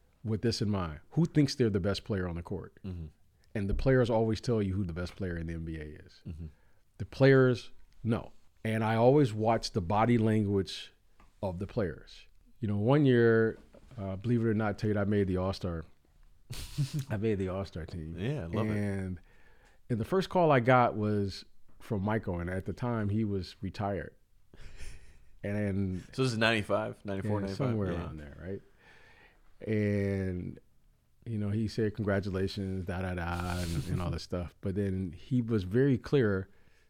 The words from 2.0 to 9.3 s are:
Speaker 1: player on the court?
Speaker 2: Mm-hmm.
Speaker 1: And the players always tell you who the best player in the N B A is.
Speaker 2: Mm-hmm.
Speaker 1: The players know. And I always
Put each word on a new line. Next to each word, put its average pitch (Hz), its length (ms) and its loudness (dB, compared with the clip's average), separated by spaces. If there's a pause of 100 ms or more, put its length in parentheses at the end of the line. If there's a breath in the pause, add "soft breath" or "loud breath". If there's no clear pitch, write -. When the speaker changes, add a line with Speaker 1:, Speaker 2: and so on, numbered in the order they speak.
Speaker 1:
player 92 220 -2
on 85 80 -6
the 85 60 -8
court? - 320 -10 (140)
Speaker 2:
Mm-hmm. 87 180 -8 (500)
Speaker 1:
And 98 140 -2
the 98 40 2
players 127 360 4
always 113 300 2
tell 117 220 0
you 95 140 0
who 101 100 -2
the 85 80 -6
best 87 240 -8
player 90 180 -4
in 82 120 -6
the 82 80 -6
N 82 100 -8
B 80 120 -8
A - 40 -10
is. - 460 -16
Speaker 2:
Mm-hmm. 82 180 -10 (540)
Speaker 1:
The 98 60 -6
players 131 680 6 (320)
know. 113 280 -2 (320)
And 110 200 0
I 110 120 2
always 123 380 6